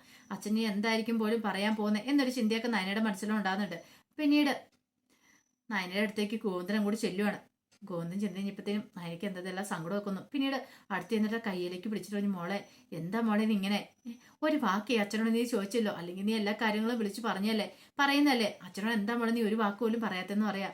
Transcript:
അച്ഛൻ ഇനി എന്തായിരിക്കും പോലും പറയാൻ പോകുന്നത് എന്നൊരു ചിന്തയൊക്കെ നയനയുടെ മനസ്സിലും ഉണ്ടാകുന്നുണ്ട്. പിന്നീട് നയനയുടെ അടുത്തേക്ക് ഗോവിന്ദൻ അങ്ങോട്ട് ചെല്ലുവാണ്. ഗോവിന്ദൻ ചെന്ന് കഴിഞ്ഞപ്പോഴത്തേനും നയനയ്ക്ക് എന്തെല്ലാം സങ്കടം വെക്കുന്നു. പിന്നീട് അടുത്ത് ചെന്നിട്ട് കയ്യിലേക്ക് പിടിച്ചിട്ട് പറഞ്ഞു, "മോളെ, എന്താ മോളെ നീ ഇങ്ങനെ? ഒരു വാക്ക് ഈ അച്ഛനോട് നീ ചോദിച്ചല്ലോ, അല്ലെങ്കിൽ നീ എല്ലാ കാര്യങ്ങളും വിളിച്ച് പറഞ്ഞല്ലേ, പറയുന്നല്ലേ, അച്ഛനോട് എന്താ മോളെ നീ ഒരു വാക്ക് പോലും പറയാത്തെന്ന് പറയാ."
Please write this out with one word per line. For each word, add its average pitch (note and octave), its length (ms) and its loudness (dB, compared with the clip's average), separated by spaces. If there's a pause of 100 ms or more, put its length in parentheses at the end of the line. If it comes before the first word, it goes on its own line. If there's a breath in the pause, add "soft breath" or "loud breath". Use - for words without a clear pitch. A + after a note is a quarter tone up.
(300 loud breath)
അച്ഛൻ G3+ 200 -6
ഇനി A3 160 2
എന്തായിരിക്കും A3 520 0
പോലും A3 240 2
പറയാൻ G3+ 340 0
പോകുന്നത് G#3 320 0
എന്നൊരു C#4 260 4
ചിന്തയൊക്കെ A3+ 360 0
നയനയുടെ G3+ 320 0
മനസ്സിലും G#3+ 340 -2
ഉണ്ടാകുന്നുണ്ട്. F#3+ 420 -2 (400 loud breath)
പിന്നീട് D4 340 6 (1160 soft breath)
നയനയുടെ F#3+ 320 0
അടുത്തേക്ക് G#3 380 0
ഗോവിന്ദൻ F#3 360 0
അങ്ങോട്ട് G#3 240 2
ചെല്ലുവാണ്. G3 380 0 (440)
ഗോവിന്ദൻ F3 380 -4
ചെന്ന് F#3+ 180 -4
കഴിഞ്ഞപ്പോഴത്തേനും G3+ 540 -4
നയനയ്ക്ക് E3+ 340 -8
എന്തെല്ലാം F#3 400 -6
സങ്കടം E3+ 300 -4
വെക്കുന്നു. G3+ 320 -4
പിന്നീട് C4+ 280 0 (340 loud breath)
അടുത്ത് F#3 240 -4
ചെന്നിട്ട് G#3+ 280 2
കയ്യിലേക്ക് F3+ 460 -4
പിടിച്ചിട്ട് G#3 280 -4
പറഞ്ഞു, G3+ 140 0
"മോളെ, F#3 280 -2 (340 loud breath)
എന്താ F3 280 -4
മോളെ A3 260 4
നീ A3 80 4
ഇങ്ങനെ? G3 260 0 (640 loud breath)
ഒരു D#4 160 2
വാക്ക് G#3 340 0
ഈ A3+ 60 4
അച്ഛനോട് G#3+ 340 0
നീ A#3 140 2
ചോദിച്ചല്ലോ, G#3 500 0
അല്ലെങ്കിൽ F3+ 300 -6
നീ A3 100 2
എല്ലാ G#3 200 0
കാര്യങ്ങളും A3 420 0
വിളിച്ച് G#3 240 -4
പറഞ്ഞല്ലേ, G#3 440 0 (300 loud breath)
പറയുന്നല്ലേ, C#4 540 4 (120)
അച്ഛനോട് G#3+ 320 -2
എന്താ G#3+ 220 0
മോളെ A3+ 160 2
നീ A#3 120 2
ഒരു G#3+ 160 2
വാക്ക് G3+ 200 0
പോലും A3+ 200 2
പറയാത്തെന്ന് G3+ 460 0
പറയാ." F#3+ 280 -2